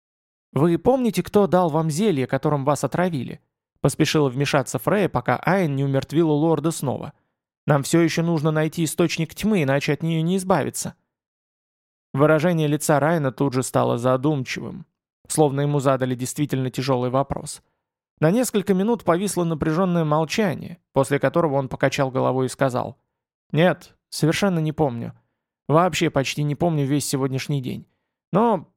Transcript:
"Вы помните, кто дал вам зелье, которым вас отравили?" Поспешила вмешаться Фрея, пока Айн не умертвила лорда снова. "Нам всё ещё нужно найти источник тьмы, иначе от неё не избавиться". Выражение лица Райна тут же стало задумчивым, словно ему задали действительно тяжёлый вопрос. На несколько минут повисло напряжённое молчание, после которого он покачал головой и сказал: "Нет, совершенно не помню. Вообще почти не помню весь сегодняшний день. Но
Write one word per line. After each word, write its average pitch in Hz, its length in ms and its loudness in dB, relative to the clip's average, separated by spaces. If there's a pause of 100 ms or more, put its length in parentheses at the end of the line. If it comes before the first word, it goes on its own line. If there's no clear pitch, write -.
(520)
"Вы 165 260 2
помните, 240 440 2
кто 208 240 2
дал 175 240 2
вам 160 200 0
зелье, 147 360 0
которым 151 380 0
вас 139 200 0
отравили?" 170 560 -4 (400)
Поспешила 147 480 2
вмешаться 135 500 -2
Фрея, 180 300 2
пока 123 300 0
Айн 170 360 0
не 139 100 -2
умертвила 143 480 0
лорда 151 380 2
снова. 127 440 -6 (520)
"Нам 143 160 4
всё 165 180 2
ещё 165 220 2
нужно 160 280 0
найти 156 340 -2
источник 165 500 -2
тьмы, 202 280 0
иначе 139 300 0
от 143 100 -2
неё 165 200 0
не 175 140 0
избавиться". 185 580 -2 (1160)
Выражение 156 560 2
лица 147 320 2
Райна 147 320 0
тут 139 220 -2
же 131 80 0
стало 123 340 0
задумчивым, 131 880 -2 (420)
словно 143 340 2
ему 147 180 0
задали 127 340 0
действительно 127 560 -4
тяжёлый 127 400 -2
вопрос. - 520 -4 (580)
На 156 100 4
несколько 208 440 0
минут 202 280 0
повисло 175 420 0
напряжённое 165 600 0
молчание, 151 760 -2 (140)
после 139 260 2
которого 139 380 0
он 131 120 -2
покачал 135 420 -2
головой 127 360 0
и 120 40 -4
сказал: 127 480 -4 (520)
"Нет, 160 460 0 (140)
совершенно 165 480 0
не 156 140 -2
помню. 120 460 -4 (500)
Вообще 165 400 2
почти 139 340 -2
не 147 120 -2
помню 160 300 0
весь 139 220 -2
сегодняшний 135 560 -4
день. 120 240 -10 (440)
Но 202 460 0